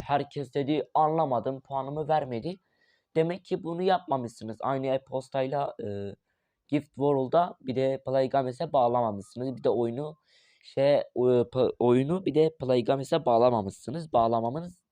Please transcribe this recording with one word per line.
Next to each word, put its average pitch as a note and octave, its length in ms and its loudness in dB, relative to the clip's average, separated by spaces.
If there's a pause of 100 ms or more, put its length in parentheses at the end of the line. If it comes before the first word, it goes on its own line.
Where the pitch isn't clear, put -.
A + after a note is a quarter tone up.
herkes C#3+ 500 -4
dedi, C#3+ 400 -2
"Anlamadım, C#3+ 680 0
puanımı C#3 460 -6
vermedi." D3 520 -2 (560)
Demek E3+ 300 0
ki - 180 -4
bunu E3+ 180 -6
yapmamışsınız. C3 800 -2
Aynı C3+ 260 -2
e-postayla, C3+ 960 -4
e, G2+ 320 -8 (520)
Gift D3 200 -2
World'a C#3+ 760 0
bir C3 140 -6
de C3 300 -2
Play C3+ 240 0
Games'e C3 440 -2
bağlamamışsınız. A#2+ 840 0
Bir G#2 60 -8
de C3+ 60 2
oyunu A#2+ 480 -2 (460)
şey, C#3 320 2
e, B2 80 2 (500)
p-, B2+ 260 2
oyunu C3+ 460 2
bir C#3 100 -2
de D#3 240 4
Play B2+ 240 2
Games'e C3+ 420 -2
bağlamamışsınız. A#2+ 880 2
Bağlamamanız, A#2 640 0 (120)